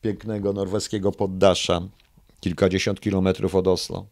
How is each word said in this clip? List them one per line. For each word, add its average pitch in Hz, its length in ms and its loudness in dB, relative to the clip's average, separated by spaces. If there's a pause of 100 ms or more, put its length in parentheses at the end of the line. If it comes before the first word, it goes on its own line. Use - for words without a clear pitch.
pięknego 104 520 -4
norweskiego 98 580 -2
poddasza, 95 680 2 (580)
kilkadziesiąt 95 600 0
kilometrów 95 560 0
od 92 120 2
Oslo. 90 440 -2